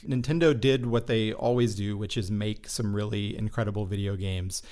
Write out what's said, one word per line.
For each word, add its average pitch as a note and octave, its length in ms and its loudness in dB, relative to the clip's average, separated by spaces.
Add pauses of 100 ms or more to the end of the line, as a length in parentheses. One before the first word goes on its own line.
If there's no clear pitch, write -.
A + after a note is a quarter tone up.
Nintendo C#3+ 500 4
did C3 280 4
what A#2 220 0
they A2 260 2
always A#2+ 420 2
do, G#2 220 -2
which G#2+ 180 -6
is G2+ 160 -2
make G#2+ 380 -2
some G2+ 260 -2
really G#2 420 -2
incredible G#2+ 480 -2
video G2 300 -2
games. F#2 560 -4